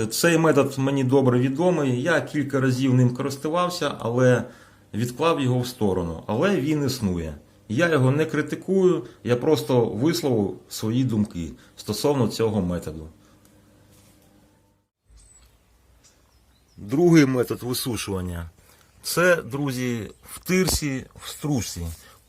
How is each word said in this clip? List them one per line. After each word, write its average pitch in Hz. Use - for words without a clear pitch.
цей 170
метод 139
мені 135
добре 127
відомий, 135
я 156
кілька 139
разів 131
ним 123
користувався, 156
але 120
відклав 139
його 127
в 123
сторону. 90
Але 165
він 156
існує. 87
Я 156
його 131
не 151
критикую, 160
я 120
просто 127
висловив 117
свої 117
думки 104
стосовно 131
цього 104
методу. 80
Другий 147
метод 123
висушування. 95
Це, 175
друзі, 123
в -
тирсі, 156
в -
стружці. 117